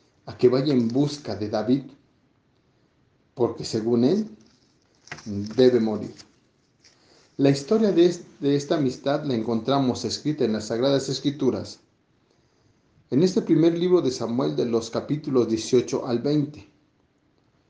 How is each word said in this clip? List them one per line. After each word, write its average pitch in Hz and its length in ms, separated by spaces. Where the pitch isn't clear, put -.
a - 140
que 123 100
vaya 143 240
en 120 160
busca 123 480
de 104 140
David, 113 320
porque 117 320
según 117 380
él, 208 220
debe 110 540
morir. 107 340
La 139 140
historia 214 420
de 170 140
es-, 180 160
de 143 160
esta 143 200
amistad 143 480
la 135 100
encontramos 117 720
escrita 135 400
en 107 80
las 107 140
Sagradas 135 420
Escrituras, 139 720
en 131 140
este 185 180
primer 165 380
libro 180 220
de - 100
Samuel, 127 460
de 127 100
los 113 240
capítulos 131 560
dieciocho 117 640
al 117 100
veinte. 143 500